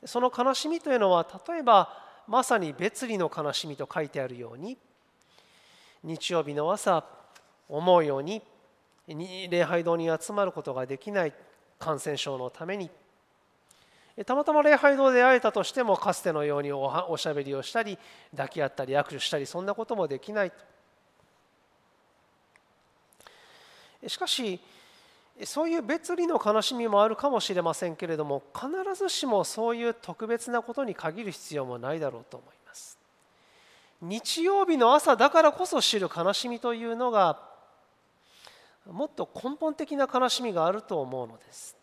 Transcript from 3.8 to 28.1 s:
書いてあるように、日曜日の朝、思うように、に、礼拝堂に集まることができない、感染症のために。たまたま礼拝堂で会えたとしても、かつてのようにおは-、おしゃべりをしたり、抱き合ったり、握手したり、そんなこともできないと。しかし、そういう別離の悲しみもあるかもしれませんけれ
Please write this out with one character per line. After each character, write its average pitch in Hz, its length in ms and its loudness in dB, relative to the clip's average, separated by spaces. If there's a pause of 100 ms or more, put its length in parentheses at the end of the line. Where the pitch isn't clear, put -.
書 170 100 -4
い 147 80 -6
て 147 100 -6
あ 127 80 -4
る 127 80 -12
よ 117 160 -14
う 120 60 -18
に、 220 180 -12 (1300)
日 160 300 -6
曜 165 100 2
日 147 80 -8
の 147 180 -2
朝、 190 320 2 (680)
思 175 280 4
う 165 80 6
よ 139 140 -2
う 135 40 -6
に、 208 200 -6 (680)
に、 185 400 -10
礼 175 160 2
拝 170 180 0
堂 170 140 2
に 165 140 0 (100)
集 - 140 -10
ま 202 100 2
る 180 80 -2
こ 151 100 -10
と 139 120 -6
が 131 100 -4
で 131 140 -8
き - 120 -12
な 196 140 0
い、 151 80 -4 (460)
感 156 200 -4
染 143 200 -6
症 139 180 -6
の 127 140 -8
た - 160 -14
め 190 100 -6
に。 180 140 -10 (1300)
た 247 100 0
ま 285 100 2
た 311 80 2
ま 302 100 6
礼 294 140 8
拝 285 200 6
堂 269 140 6
で 247 140 6
会 262 140 8
え - 20 2
た 233 100 2
と 202 140 0
し - 80 -8
て 262 100 -2
も、 208 140 4
か 190 180 0
つ - 60 -12
て 180 100 -2
の 151 140 0
よ 143 140 0
う 143 40 -2
に 143 100 -4
お 139 100 -4
は-、 151 280 -2
お 160 60 -2
し 160 100 -4
ゃ 156 80 -2
べ 143 80 -4
り 139 120 -4
を 135 80 -4
し - 100 -12
た 233 100 -2
り、 202 160 -8 (320)
抱 135 180 -8
き 156 140 -4
合 135 60 0
っ - 60 -8
た 139 100 -6
り、 131 80 -4
握 143 120 4
手 143 140 -12
し - 120 -4
た 160 80 -2
り、 139 80 -4
そ 170 140 -8
ん 190 60 -6
な 202 80 -2
こ 220 120 -8
と 233 100 -4
も 185 100 0
で 139 140 -6
き - 120 -14
な 208 120 0
い 175 60 -6
と。 - 60 -20 (3500)
し - 80 -6
か 370 100 -4
し、 202 340 -4 (840)
そ 294 200 -4
う 339 40 -2
い 330 80 0
う 320 60 -2
別 330 340 -4
離 339 100 -2
の 320 160 0
悲 214 200 2
し 214 100 -2
み 233 160 -2
も 202 140 6
あ 214 60 4
る 220 60 -2
か 269 140 -2
も 247 120 0
し - 120 -4
れ 180 80 0
ま 165 140 0
せ 175 160 -6
ん 156 60 -10
け 180 100 -8
れ 165 100 -4